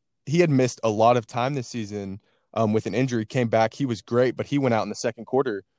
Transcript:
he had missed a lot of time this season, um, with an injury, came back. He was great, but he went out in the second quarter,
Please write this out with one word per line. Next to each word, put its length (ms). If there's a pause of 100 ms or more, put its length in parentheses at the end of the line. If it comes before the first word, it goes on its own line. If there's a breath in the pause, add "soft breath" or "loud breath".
(260)
he 140
had 100
missed 340
a 60
lot 260
of 120
time 260
this 140
season, 540 (340)
um, 180
with 140
an 80
injury, 300
came 240
back. 260
He 100
was 160
great, 340
but 120
he 100
went 160
out 100
in 60
the 60
second 300
quarter, 380 (160)